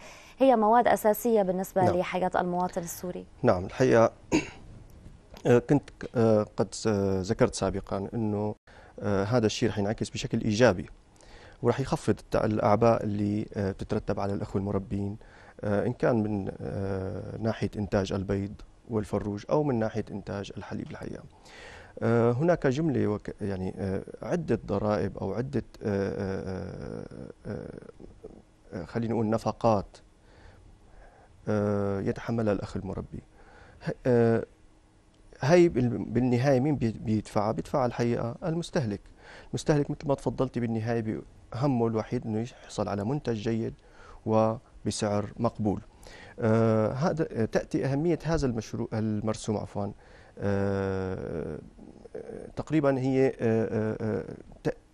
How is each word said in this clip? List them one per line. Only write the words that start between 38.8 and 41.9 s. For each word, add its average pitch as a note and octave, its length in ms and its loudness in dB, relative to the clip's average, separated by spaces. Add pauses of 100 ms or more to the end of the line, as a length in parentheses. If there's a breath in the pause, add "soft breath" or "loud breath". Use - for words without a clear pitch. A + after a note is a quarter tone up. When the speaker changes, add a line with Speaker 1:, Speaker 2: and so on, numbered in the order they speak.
Speaker 2:
المستهلك D3 420 0
مثل D3 160 -6
ما C#3 80 2
تفضلتي C3 440 -2
بالنهاية A#2 420 -2
بي-، G#2 200 -4 (340)
همه A#2+ 320 2
الوحيد A2+ 380 -2